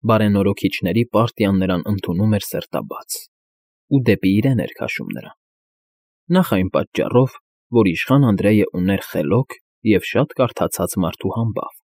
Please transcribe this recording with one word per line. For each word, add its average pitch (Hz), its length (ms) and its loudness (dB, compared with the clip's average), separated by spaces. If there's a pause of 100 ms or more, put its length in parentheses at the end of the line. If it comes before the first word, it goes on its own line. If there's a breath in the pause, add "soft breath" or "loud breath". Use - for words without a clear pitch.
Բարենորոգիչների 104 1080 0
պարտիան 104 480 0
նրան 92 260 0
ընդունում 104 520 -2
էր - 80 -6
սրտաբաց - 720 -8 (760)
ու 139 140 2
դեպի 95 260 2
իրեն 113 320 2
էր - 120 -8
քաշում - 360 -10
նրան։ - 260 -14 (920)
Նախ 180 240 2
այն 92 180 0
պատճառով, - 600 0 (400)
որ 117 180 4
իշխան 131 360 2
Անդրեյը 101 460 4
ուներ 92 320 0
խելոք 87 540 -2 (260)
և 101 220 2
շատ - 300 -2
կարդացած 87 600 -2
մարդու 90 400 -4
համբավ 113 380 -4 (160)